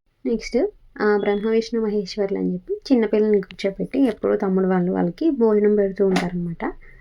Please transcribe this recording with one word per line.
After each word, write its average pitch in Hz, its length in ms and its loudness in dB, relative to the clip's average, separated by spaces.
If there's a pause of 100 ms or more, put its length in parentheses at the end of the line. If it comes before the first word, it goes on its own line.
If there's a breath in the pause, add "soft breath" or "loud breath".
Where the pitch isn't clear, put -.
(260)
నెక్స్ట్, 233 320 -4 (440)
ఆ, 208 160 2
బ్రహ్మ 202 320 -2
విష్ణు 226 320 -2
మహేశ్వర్లు 202 560 -2
అని 185 160 -2
చెప్పి 180 200 -8
చిన్నపిల్లల్ని 214 680 2
కూర్చోపెట్టి 196 680 -2
ఎప్పుడూ 208 280 0
తమ్ముడు 190 320 0
వాళ్ళు 185 240 0
వాళ్ళకి 185 380 0
భోజనం 214 460 4
పెడుతూ 196 320 2
ఉంటారనమాట. 180 640 -2 (280 soft breath)